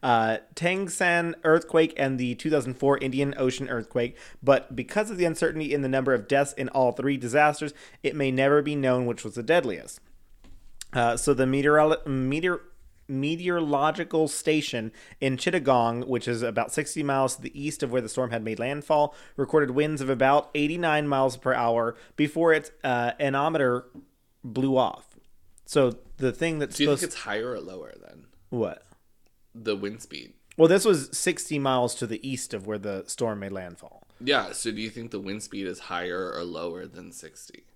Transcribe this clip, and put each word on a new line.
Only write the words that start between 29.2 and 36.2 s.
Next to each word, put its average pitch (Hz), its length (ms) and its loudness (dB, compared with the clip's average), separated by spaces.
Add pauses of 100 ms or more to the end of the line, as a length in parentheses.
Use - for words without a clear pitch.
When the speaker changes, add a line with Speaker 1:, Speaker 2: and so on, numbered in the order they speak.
Speaker 2:
The 110 220 -4
wind 101 260 -8
speed. 69 300 -16 (240)
Speaker 1:
Well, 160 120 8
this 190 160 6
was 165 320 4
sixty 180 420 -2
miles 131 380 2
to 131 100 -4
the 110 220 -8
east 131 240 -8
of 98 140 -8
where 107 120 -6
the 98 280 -8
storm 110 340 -4
made 98 120 -10
landfall. 90 500 -14 (180)
Speaker 2:
Yeah, 123 320 0
so - 180 -6
do 107 120 -8
you 110 80 -8
think 117 220 -12
the 101 80 -6
wind 98 220 -8
speed 98 240 -8
is 87 140 -8
higher 90 540 -6